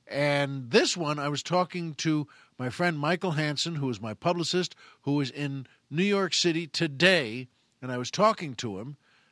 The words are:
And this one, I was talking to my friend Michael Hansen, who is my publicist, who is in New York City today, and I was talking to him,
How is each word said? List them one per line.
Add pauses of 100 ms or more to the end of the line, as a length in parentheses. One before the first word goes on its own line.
And
this
one,
I
was
talking
to (300)
my
friend
Michael
Hansen,
who
is
my
publicist, (260)
who
is
in (240)
New
York
City
today, (340)
and
I
was
talking
to
him, (340)